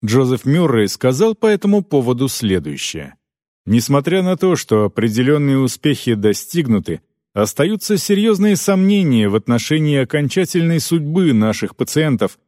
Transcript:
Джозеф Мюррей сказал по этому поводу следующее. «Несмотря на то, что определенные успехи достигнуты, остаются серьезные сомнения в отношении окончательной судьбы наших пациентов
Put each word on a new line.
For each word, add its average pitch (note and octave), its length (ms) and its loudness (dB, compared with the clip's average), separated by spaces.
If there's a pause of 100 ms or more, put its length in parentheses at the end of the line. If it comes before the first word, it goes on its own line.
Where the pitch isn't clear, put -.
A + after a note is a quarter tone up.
Джозеф B2 420 0
Мюррей C3+ 440 2
сказал C#3+ 460 0
по - 100 -4
этому G3+ 380 2
поводу B2+ 440 0
следующее. D#2+ 880 -4 (500)
«Несмотря C#3 580 0
на F#3 140 0
то, F#3 180 0
что G#2+ 280 0
определенные B2+ 760 0
успехи B2+ 560 -2
достигнуты, G#2 840 -2 (320)
остаются F#3 640 -2
серьезные G3+ 580 2
сомнения F#3 760 2
в G2+ 60 -2
отношении C#3+ 640 0
окончательной E3 800 0
судьбы E3 540 0
наших G#2+ 420 0
пациентов B2+ 720 -2